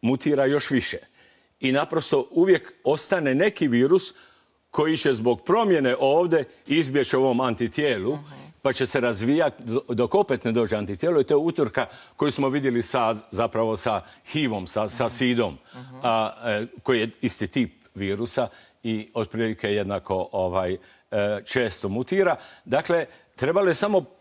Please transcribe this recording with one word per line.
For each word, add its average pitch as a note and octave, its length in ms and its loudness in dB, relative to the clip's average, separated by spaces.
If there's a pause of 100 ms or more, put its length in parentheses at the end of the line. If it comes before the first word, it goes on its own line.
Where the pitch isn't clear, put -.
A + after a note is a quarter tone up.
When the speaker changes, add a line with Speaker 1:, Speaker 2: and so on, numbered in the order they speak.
Speaker 1:
mutira C3+ 440 2
još C#3 240 0
više. - 280 0 (600)
I C3 120 0
naprosto C#3+ 580 0
uvijek F3+ 420 4 (120)
ostane D3 500 2
neki F3 340 2
virus C3 460 4 (560)
koji D#3 260 0
će C#3 180 0
zbog A#2 280 0
promjene F3 560 2
ovdje D#3 460 2 (220)
izbjeći C#3 500 2
ovom C3 240 4
antitijelu, A#2+ 720 -2
Speaker 2:
Mhm. D3 100 -10 (380)
Speaker 1:
pa C3+ 100 2
će B2+ 140 -2
se C3+ 140 0
razvijati B2 600 0
do-, A#2+ 260 -4
dok A#2+ 260 -2
opet F#3+ 300 2
ne A2+ 80 0
dođe A2 240 0
antitijelo. G#2+ 440 0
I C3 40 4
to D3+ 100 0
je C#3+ 40 6
utrka D3 480 0 (300)
koju D3 160 0
smo C3+ 160 -2
vidjeli C3 340 0
sa, A#2 320 0 (160)
zapravo A2 460 -2
sa G2+ 240 -2 (240)
hivom, A2 420 -4
sa, G#2+ 220 -4
sa A#2 200 -2
sidom, A#2 500 0 (120)
Speaker 2:
Mhm. B2+ 320 -18
Speaker 1:
a, A2+ 300 0 (120)
e, A2 220 -2 (160)
koji A#2+ 180 2
je A2+ 100 -2 (100)
isti A2 260 -4
tip A#2 260 -2 (220)
virusa G2+ 540 -4 (340)
i A2 320 -6
otprilike A2 540 -4
jednako, G2 640 -2
ovaj, F#2 400 -2
e, F#2 60 -6 (680)
često A2+ 440 -2
mutira. D3+ 480 0 (280)
Dakle, D#3 420 0 (300)
trebalo F3 320 0
je E3 60 2
samo G3+ 300 0 (160)